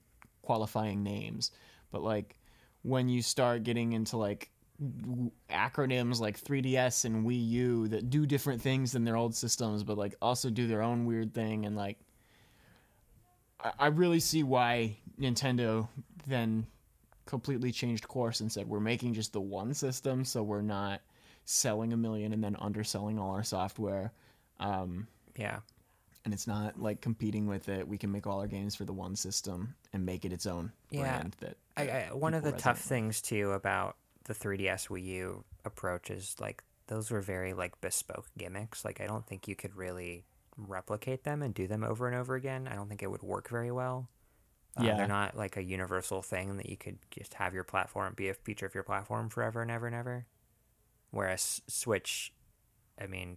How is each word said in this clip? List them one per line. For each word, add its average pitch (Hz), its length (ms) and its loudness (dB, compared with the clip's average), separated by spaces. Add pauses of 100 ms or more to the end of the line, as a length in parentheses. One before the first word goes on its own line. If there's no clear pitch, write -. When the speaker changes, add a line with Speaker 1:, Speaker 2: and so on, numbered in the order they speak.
(420)
Speaker 1:
qualifying 107 600 0
names. 104 480 -2 (400)
But, - 120 -4
like, 107 360 -2 (440)
when 127 260 2
you 123 140 4
start 120 420 4
getting 117 300 2
into, 110 220 0
like, 104 340 0 (280)
w-, 123 540 -2 (180)
acronyms 123 680 2
like 107 160 0
three 139 240 0
D 131 160 2
S 127 280 4
and 110 220 2
Wii 120 220 2
U 120 400 4
that 110 220 0
do 147 160 6
different 135 360 2
things 131 300 2
than 117 120 2
their 113 120 4
old 117 180 2
systems, 110 480 0
but, 104 160 -2
like, 101 240 -2
also 123 280 2
do 113 180 2
their 107 140 4
own 120 240 2
weird 113 280 0
thing, 107 320 0
and, 104 80 -2
like, 101 240 -4 (1600)
I, - 200 -2
I 143 100 6
really 165 320 8
see 156 240 4
why 120 540 6 (200)
Nintendo 120 680 4 (400)
then 113 400 2 (560)
completely 123 480 0
changed 117 340 0
course 117 320 0
and 110 140 0
said, 104 160 -2
"We're 107 100 0
making 117 360 2
just 107 180 -2
the 104 80 -2
one 98 340 -2
system, 131 500 0
so 120 200 0
we're 104 180 0
not 101 380 0 (440)
selling 117 480 2
a 117 40 2
million 110 360 0
and 107 120 2
then 104 100 0
underselling 107 640 -2
all 95 160 0
our 101 80 0
software." 98 720 -2 (480)
Um, 95 480 -2 (260)
Speaker 2:
Yeah. 104 260 -4 (640)
Speaker 1:
and 110 80 0
it's 101 140 -4
not, 104 340 -2
like, 107 200 -2
competing 107 460 0
with 98 220 -2
it. 98 180 -2
We 101 120 -4
can 101 140 -2
make 101 140 -4
all 98 140 -2
our 101 60 -2
games 101 280 -2
for 101 100 -6
the 98 80 -4
one 95 240 -6
system 95 580 -4 (180)
and 95 120 0
make 90 200 -2
it 90 80 -4
its 90 140 -4
own 87 260 -4 (180)
Speaker 2:
Yeah. 143 120 -2
Speaker 1:
brand 131 380 -2
that, - 160 -10 (200)
Speaker 2:
I, 143 100 0
Speaker 1:
that 123 240 -2
Speaker 2:
I, - 40 -8
one 156 200 0
of 160 80 0
the 151 80 0
Speaker 1:
people 120 100 -2
Speaker 2:
tough 123 160 6
Speaker 1:
resonate - 40 -6
with. - 80 -6
Speaker 2:
things, 110 340 2
too, 101 300 2
about 95 440 0 (280)
the 107 100 -6
three 98 220 -2
D 95 120 0
S 92 200 -2
Wii 92 160 -6
U 92 400 -6 (200)
approach 92 460 -4
is, 98 300 -8
like, 104 240 -8 (240)
those 110 220 -4
were 107 100 0
very, 92 340 -2
like, 90 260 -6
bespoke - 460 -4 (100)
gimmicks. 98 480 -8
Like, 104 160 -6
I 98 60 -6
don't 107 200 -4
think 95 200 -12
you 101 80 -4
could 95 220 -10
really 90 480 -8 (320)
replicate 104 640 -6
them 147 200 -2
and 117 120 -2
do 95 140 -2
them 107 160 -2
over 113 240 -2
and 123 80 -2
over 127 180 -2
again. 131 320 -4
I 120 80 -6
don't 101 140 -6
think 101 140 -8
it 98 80 -2
would 101 120 -6
work 95 260 -2
very 120 220 0
well. 127 380 -2 (680)
Uh, 120 80 4
Speaker 1:
Yeah. 110 120 6
Speaker 2:
they're 101 100 2
not, 101 300 2
like, 101 200 -4
a 98 60 -2
universal 92 600 -2
thing 98 340 -4
that 98 120 -6
you 95 80 -8
could 95 220 -12 (120)
just - 240 -14
have 95 200 -2
your 92 80 -2
platform 95 520 -2
be 98 140 -2
a 95 60 -2
feature - 320 -6
of - 80 -8
your 98 80 -2
platform 110 460 -2
forever 117 340 -2
and 117 80 -4
ever 117 160 -4
and 117 80 -4
ever. 123 320 -6 (840)
Whereas 95 560 0
Switch, - 640 0 (640)
I 101 80 -8
mean, 92 300 -8